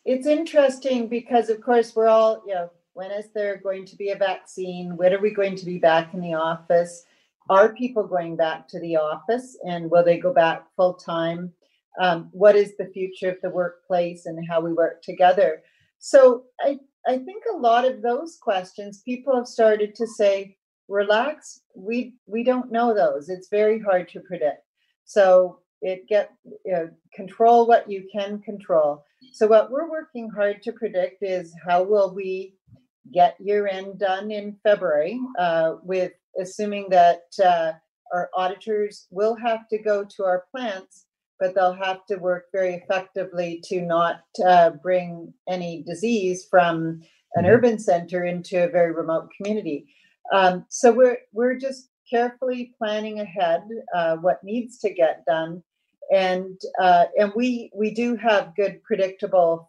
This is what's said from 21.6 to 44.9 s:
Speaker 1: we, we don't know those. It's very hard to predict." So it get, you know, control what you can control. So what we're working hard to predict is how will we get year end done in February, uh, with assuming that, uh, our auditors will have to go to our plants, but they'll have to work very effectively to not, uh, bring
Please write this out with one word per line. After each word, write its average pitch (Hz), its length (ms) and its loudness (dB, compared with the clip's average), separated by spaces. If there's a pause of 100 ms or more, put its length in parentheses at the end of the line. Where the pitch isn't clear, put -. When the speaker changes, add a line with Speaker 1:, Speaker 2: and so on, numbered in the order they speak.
Speaker 1:
we, 233 400 -6 (100)
we 220 160 -6
don't 254 300 -2
know 233 200 0
those. 180 360 0
It's 185 200 -12
very 214 300 2
hard 185 300 -2
to 180 100 -18
predict." 160 460 -6 (400)
So 185 560 4 (220)
it 185 260 -8
get, 208 240 0 (340)
you 190 60 -6
know, 165 180 -4 (240)
control 233 500 4
what 226 240 4
you 190 240 -10
can 208 280 -8
control. 160 640 -2 (280)
So 220 140 0
what 214 240 4
we're 311 180 -6
working 311 400 -12
hard 202 360 -4
to 233 80 -8
predict 190 500 -6
is 180 320 -6 (100)
how 180 200 2
will 196 280 0
we 190 420 -10 (560)
get 175 300 2
year 202 260 -2
end 190 320 -8
done 196 320 -4
in 208 320 -10
February, 185 560 0 (200)
uh, 165 440 0
with 180 300 -4 (260)
assuming 202 520 -8
that, 175 320 6 (200)
uh, 165 300 4 (400)
our 175 240 -4
auditors 202 720 -6
will 214 240 -2
have 220 340 -4
to 214 100 -4
go 208 260 -2
to 202 200 -8
our 180 260 0
plants, 214 560 -10 (340)
but 185 140 -2
they'll 185 180 4
have 185 320 -6
to 202 120 -6
work 180 360 -4
very 185 220 -2
effectively 175 920 -6
to 185 160 -6
not, 170 400 -2 (260)
uh, 175 220 8 (140)
bring 175 500 -4 (160)